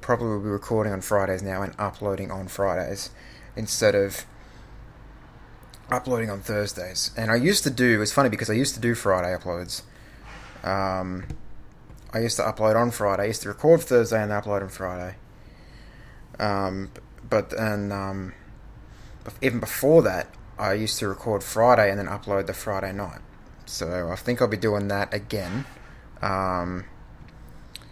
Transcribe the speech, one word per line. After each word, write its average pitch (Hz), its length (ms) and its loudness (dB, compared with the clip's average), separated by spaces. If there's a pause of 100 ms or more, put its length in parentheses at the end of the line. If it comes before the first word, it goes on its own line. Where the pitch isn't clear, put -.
probably 120 260 0
we'll 104 140 -2
be 104 80 -4
recording 104 440 0
on 95 80 -4
Fridays 95 400 2
now 95 220 -4
and 90 160 -6
uploading 98 500 -4
on 95 180 -8
Fridays 95 600 -2 (460)
instead 107 400 2
of 98 280 2 (1700)
uploading 123 400 0
on 98 120 -6
Thursdays. 101 760 -2
And 113 140 0
I 117 40 6
used 165 280 4
to 139 80 2
do, 117 300 6
it's 107 100 0
funny 135 180 6
because 104 180 -2
I 110 60 2
used 131 220 0
to 117 40 -10
do 120 140 2
Friday 92 420 2
uploads. 87 460 -6 (840)
Um, 92 600 -2 (880)
I 113 60 -2
used 117 180 0
to - 60 2
upload 107 320 4
on 120 160 4
Friday. 101 320 0
I - 20 2
used 107 160 -2
to 101 60 -10
record 160 340 6
Thursday 113 400 4
and 104 100 0
upload 104 300 0
on 95 80 -8
Friday. 90 460 -8 (1200)
Um, 98 540 -2 (360)
but, - 260 0
and, 104 380 -2
um, 98 420 -6 (920)
bef-, 113 160 -12
even 123 180 0
before 139 440 6
that, 92 240 0 (320)
I 104 140 0
used 104 260 -2
to 107 80 -2
record 101 360 -2
Friday 113 460 6
and 101 80 0
then 98 80 -2
upload 98 400 -2
the 95 80 -4
Friday 95 400 -4
night. 90 280 -8 (440)
So 87 460 -4
I 92 40 -4
think 123 280 -2
I'll 113 40 6
be 104 100 -2
doing 101 320 0
that 101 220 -2
again. 104 540 -4 (560)
Um, 92 640 -2 (1080)